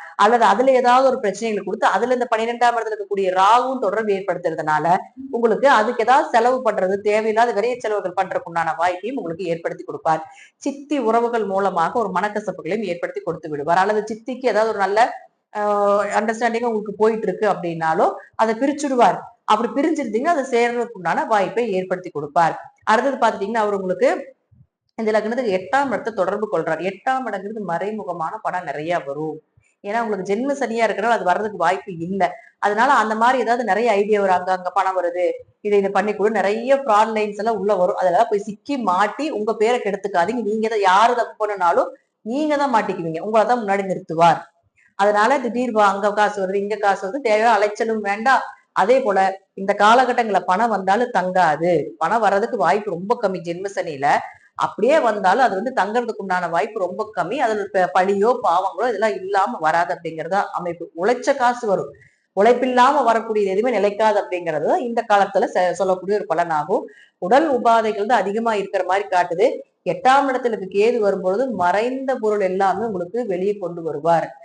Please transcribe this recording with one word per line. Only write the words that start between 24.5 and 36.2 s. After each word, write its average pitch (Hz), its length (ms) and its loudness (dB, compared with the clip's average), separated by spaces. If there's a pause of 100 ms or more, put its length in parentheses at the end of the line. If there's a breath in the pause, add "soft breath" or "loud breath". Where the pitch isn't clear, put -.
இந்த 220 140 -2
லக்னத்துக்கு 220 440 -2
எட்டாம் 262 360 -2
இடத்தை 214 220 -6
தொடர்பு 202 340 -2
கொள்றார். 160 340 -2
எட்டாம் 240 460 -4
இடங்கிறது 208 360 -8
மறைமுகமான 175 720 -6 (100)
பணம் 175 240 -6
நிறைய 156 320 -4
வரும். 147 340 -8 (500)
ஏன்னா 214 180 -4
உங்களுக்கு 196 280 -4
ஜென்ம 254 240 -2
சனியா 233 320 -2
இருக்கிறனால 214 320 0
அது 185 80 -6
வர்றதுக்கு 196 320 0
வாய்ப்பு 190 400 -2
இல்ல. 185 240 -4 (380 loud breath)
அதனால 214 340 2
அந்த 220 220 2
மாதிரி 240 280 2
ஏதாவது 240 200 0
நிறைய 214 280 0
ஐடியா 202 300 2
வரும், 185 160 4
அங்க, 180 140 -2
அங்க 180 200 -4
பணம் 190 260 0
வருது, 175 280 0 (360)
இதை, 208 160 0
இதை 196 140 2
பண்ணி 196 220 0
கொடு, 208 180 0